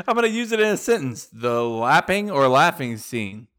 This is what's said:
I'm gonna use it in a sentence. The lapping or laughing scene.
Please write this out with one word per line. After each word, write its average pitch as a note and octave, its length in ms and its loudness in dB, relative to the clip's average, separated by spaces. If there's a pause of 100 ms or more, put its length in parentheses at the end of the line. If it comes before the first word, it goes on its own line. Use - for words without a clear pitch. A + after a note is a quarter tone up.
I'm A#3 100 0
gonna A#3 100 2
use A3+ 240 -4
it A3+ 80 0
in G#3+ 80 4
a G#3 100 2
sentence. C3+ 560 -2
The A#2+ 300 -2
lapping D3 680 0
or C#3 180 4
laughing B2+ 480 2
scene. G#2+ 500 -10 (120)